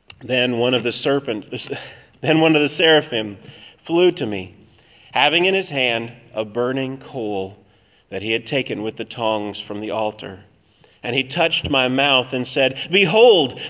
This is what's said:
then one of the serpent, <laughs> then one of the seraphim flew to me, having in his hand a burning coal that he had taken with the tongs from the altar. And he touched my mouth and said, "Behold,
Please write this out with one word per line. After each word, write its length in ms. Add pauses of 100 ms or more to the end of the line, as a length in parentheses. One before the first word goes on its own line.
(240)
then 340
one 160
of 80
the 120
serpent, 580
<laughs> 720
then 180
one 160
of 60
the 80
seraphim 680 (460)
flew 300
to 120
me, 300 (560)
having 340
in 80
his 160
hand 420 (220)
a 100
burning 540
coal 600 (520)
that 120
he 120
had 120
taken 380
with 140
the 80
tongs 520
from 220
the 120
altar. 520 (580)
And 140
he 80
touched 460
my 180
mouth 460
and 120
said, 320 (140)
"Behold, 680 (120)